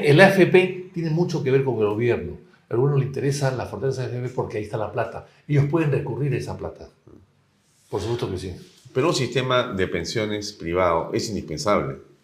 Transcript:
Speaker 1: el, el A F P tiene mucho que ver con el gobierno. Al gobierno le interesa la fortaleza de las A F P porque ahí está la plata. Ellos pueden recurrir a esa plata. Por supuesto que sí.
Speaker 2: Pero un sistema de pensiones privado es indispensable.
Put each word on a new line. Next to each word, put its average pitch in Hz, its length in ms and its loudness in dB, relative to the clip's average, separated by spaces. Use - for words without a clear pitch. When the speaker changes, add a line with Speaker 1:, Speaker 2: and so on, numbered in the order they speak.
Speaker 1:
el, - 40 0
el 147 140 8
A 190 100 12
F 185 160 6
P 185 460 2
tiene 170 180 -4
mucho 156 340 0
que 131 80 2
ver 135 100 4
con 123 160 -2
el 107 80 2
gobierno. 110 520 -2
Al 113 100 -2
gobierno 139 200 2
le 120 80 2
interesa 135 460 -2
la 110 140 -4
fortaleza 117 360 -4
de 117 60 -6
las 120 80 -6
A - 20 -6
F 123 100 -6
P 120 60 -10
porque 107 240 -6
ahí 107 60 -4
está 107 120 -8
la 107 140 -4
plata. - 380 -6
Ellos 147 240 2
pueden 156 220 2
recurrir 120 400 -4
a 117 40 -2
esa 98 200 -6
plata. - 320 -12
Por - 120 -6
supuesto 117 280 -4
que 95 100 -6
sí. 90 140 -8
Speaker 2:
Pero 160 160 2
un 175 60 2
sistema 127 580 0
de 95 140 0
pensiones 104 680 -4
privado 85 640 0
es 110 140 -2
indispensable. 78 680 -2